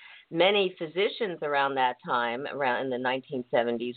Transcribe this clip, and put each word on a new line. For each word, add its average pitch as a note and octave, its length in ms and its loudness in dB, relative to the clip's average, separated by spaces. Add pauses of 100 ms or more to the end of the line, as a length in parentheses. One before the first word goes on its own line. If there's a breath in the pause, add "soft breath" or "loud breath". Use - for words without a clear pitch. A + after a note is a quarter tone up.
(300 loud breath)
many F#3 480 4
physicians F3+ 640 -2
around C#3 340 2
that B2+ 280 2
time, B2 480 0
around B2+ 320 0
in C3 60 -2
the B2 80 -2
nineteen B2+ 520 -4
seventies, A#2+ 460 0